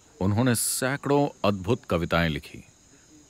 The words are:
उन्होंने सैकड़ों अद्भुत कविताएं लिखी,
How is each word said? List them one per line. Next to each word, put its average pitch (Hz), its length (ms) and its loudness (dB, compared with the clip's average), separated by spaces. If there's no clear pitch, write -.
उन्होंने 110 340 2
सैकड़ों 139 720 0
अद्भुत 98 400 0
कविताएं 85 440 0
लिखी, 71 360 -8